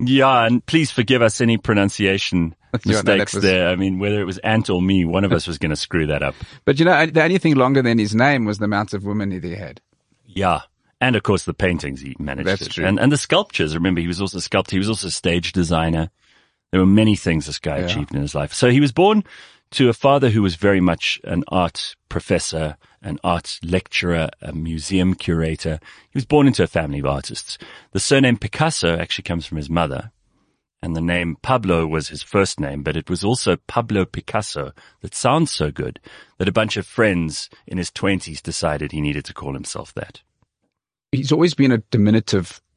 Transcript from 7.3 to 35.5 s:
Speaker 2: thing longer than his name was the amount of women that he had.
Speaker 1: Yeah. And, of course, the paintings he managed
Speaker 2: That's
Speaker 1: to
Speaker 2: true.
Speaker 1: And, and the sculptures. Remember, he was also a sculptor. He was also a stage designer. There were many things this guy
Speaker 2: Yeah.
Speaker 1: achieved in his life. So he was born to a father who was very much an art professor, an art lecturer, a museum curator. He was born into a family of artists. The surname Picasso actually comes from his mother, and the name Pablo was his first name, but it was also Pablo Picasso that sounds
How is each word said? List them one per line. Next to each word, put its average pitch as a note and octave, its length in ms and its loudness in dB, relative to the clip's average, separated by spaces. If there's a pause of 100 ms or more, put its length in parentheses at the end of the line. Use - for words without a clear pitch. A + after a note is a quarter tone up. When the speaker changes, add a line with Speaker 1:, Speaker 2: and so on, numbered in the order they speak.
Speaker 2:
thing D#3 160 2
longer C3+ 260 4
than A#2 180 2
his G#2 180 0
name B2+ 300 4
was G#2 120 -4
the G#2 60 -4
amount G#2 300 -2
of F#2+ 100 -8
women G2+ 260 -4
that F#2 140 -8
he E2+ 100 -8
had. - 260 -14 (460)
Speaker 1:
Yeah. F#2 360 0 (380)
And, B2+ 140 2
of G#2 80 0
course, G2 220 2
the - 100 -6
paintings D2 460 -2
he C#2 180 -14
managed C#2+ 300 -6
Speaker 2:
That's G2 160 -2
Speaker 1:
to - 60 -8
Speaker 2:
true. E2+ 140 -4
Speaker 1:
And, G2 140 2
and C#3+ 140 2
the D3 40 2
sculptures. C#3 600 -2
Remember, F2 240 0
he E2+ 80 -2
was F2 120 -4
also F#2+ 180 -6
a - 20 -6
sculptor. - 340 -2
He F#2+ 60 0
was G2+ 80 0
also A2 180 -4
a E2+ 60 -6
stage F2 400 -2
designer. E2 580 0 (600)
There F#2+ 80 4
were F#2 60 6
many G#2+ 280 6
things E2 320 -2
this D2+ 140 -10
guy D2+ 180 -4
Speaker 2:
Yeah. F2+ 60 -4
Speaker 1:
achieved D2+ 300 -6
in C#2 80 -2
his D2 120 -6
life. D2 200 -6
So B2 160 2
he C3 100 6
was C#3+ 120 4
born G3+ 300 4 (500)
to B2+ 160 4
a A2+ 60 4
father C#3 360 4
who G#2 120 4
was F2 140 0
very G2+ 260 4
much - 420 0
an F2 240 -4
art - 480 -2 (140)
professor, D#2+ 640 -4 (240)
an E2 240 -8
art F2 400 -4
lecturer, E2+ 640 -2 (140)
a - 100 -12
museum E2 600 0
curator. D#2+ 680 -2 (300)
He - 60 -10
was C3+ 100 -4
born C#3+ 200 6
into B2 160 4
a E2 40 4
family - 320 -2
of C#2 80 -4
artists. - 500 -6 (360)
The G2 80 -4
surname C3 360 4
Picasso F#2+ 640 -2
actually E2 260 -6
comes E2+ 220 -4
from D#2+ 100 -8
his D2 140 -8
mother, E2 420 -2 (680)
and E2+ 120 -6
the E2 60 -4
name E2+ 400 -2
Pablo F#2 460 0
was D#2 220 -4
his D2 140 -14
first - 380 -2
name, C#2+ 220 -6
but D2+ 160 -4
it D#2 100 -8
was F2+ 160 -4
also G#2 320 0 (100)
Pablo A2 380 -2
Picasso - 680 -8 (280)
that - 140 -14
sounds C#3+ 360 0